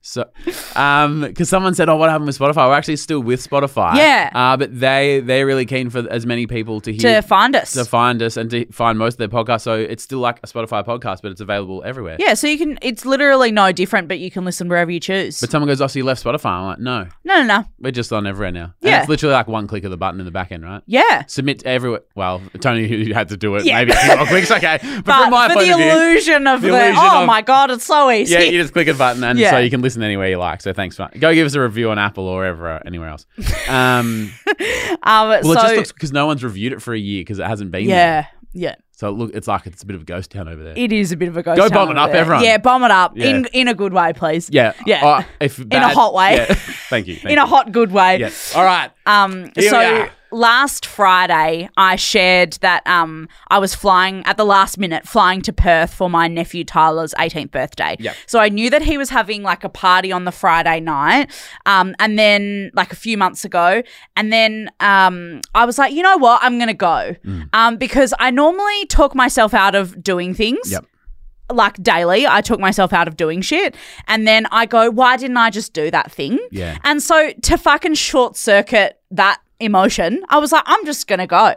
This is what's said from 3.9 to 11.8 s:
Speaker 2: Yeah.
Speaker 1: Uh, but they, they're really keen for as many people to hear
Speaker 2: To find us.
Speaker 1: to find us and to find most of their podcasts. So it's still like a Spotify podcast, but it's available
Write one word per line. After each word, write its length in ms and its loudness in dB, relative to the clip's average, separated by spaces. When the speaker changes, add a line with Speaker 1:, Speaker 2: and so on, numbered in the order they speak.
Speaker 2:
Yeah. 380 4
Speaker 1:
Uh, 240 2
but 200 -6
they, 420 2
they're 260 0
really 180 0
keen 240 -6
for 220 -6
as 160 -6
many 200 -4
people 360 -8
to 100 -8
hear 300 2
Speaker 2:
To 40 -10
find 300 2
us. 160 -2
Speaker 1:
to 140 -4
find 360 0
us 140 -6
and 140 -8
to 200 -4
find 280 -2
most 160 -2
of 60 -20
their 80 -6
podcasts. 340 -2
So 160 -2
it's 240 -8
still 160 -10
like 260 -4
a 20 -20
Spotify 380 -8
podcast, 380 -8
but 100 -10
it's 80 -18
available 460 -8